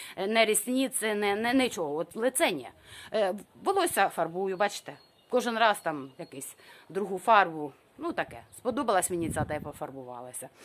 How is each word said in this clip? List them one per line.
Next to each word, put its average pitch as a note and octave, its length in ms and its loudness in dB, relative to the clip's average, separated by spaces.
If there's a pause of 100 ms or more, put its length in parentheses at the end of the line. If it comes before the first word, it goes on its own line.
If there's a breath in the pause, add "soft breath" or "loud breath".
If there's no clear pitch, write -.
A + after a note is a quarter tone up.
(280 loud breath)
не A3+ 180 4
рісниці, A3 680 0
не, G#3 220 2
не, A#3 180 0
нічого. F#3+ 420 2
От E3 200 -6
лице C4 360 2
ні. B2 180 -6 (440 loud breath)
Е, G3+ 200 2 (300)
волосся E4+ 460 2
фарбую, F3+ 480 -2
бачите. G3+ 360 -2 (360)
Кожен A#3 280 0
раз A3 220 4
там C#3 380 -4
якийсь - 380 -14 (340 loud breath)
другу F#3 300 -4
фарбу. E3+ 540 4 (240)
Ну D#4+ 160 -6
таке. A#2+ 300 -6 (140)
Сподобалась A3 520 0
мені E3+ 200 -2
ця, D3+ 140 -2
та D3+ 120 -6
й D3+ 40 -4
пофарбувалася. B2+ 920 -12 (160 loud breath)